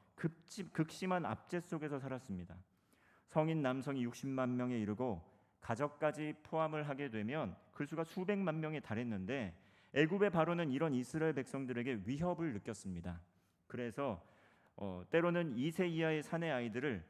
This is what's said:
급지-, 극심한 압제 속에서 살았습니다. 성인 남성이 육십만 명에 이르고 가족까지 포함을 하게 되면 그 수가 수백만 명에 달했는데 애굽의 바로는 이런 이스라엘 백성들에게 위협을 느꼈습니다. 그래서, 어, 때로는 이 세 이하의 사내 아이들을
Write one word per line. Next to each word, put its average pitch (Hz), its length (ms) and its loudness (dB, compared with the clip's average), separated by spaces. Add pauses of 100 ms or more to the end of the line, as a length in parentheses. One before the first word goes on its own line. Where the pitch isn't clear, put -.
(140)
급지-, - 580 -6
극심한 180 520 0
압제 143 360 -2
속에서 151 380 -4
살았습니다. 101 580 -6 (720)
성인 160 360 4
남성이 131 420 0
육십만 127 520 0
명에 123 220 0
이르고 104 440 0 (380)
가족까지 147 800 0
포함을 156 460 0
하게 139 220 -2
되면 113 460 -2 (160)
그 147 140 -4
수가 160 180 -2
수백만 185 560 0
명에 156 200 -2
달했는데 107 760 -2 (380)
애굽의 185 360 6
바로는 170 400 4
이런 147 240 2
이스라엘 156 380 2
백성들에게 127 720 -2
위협을 160 480 0
느꼈습니다. 90 680 -6 (460)
그래서, 120 560 -4 (540)
어, 92 340 -6
때로는 170 460 4
이 139 140 0
세 180 160 0
이하의 160 360 2
사내 165 280 -2
아이들을 120 600 -2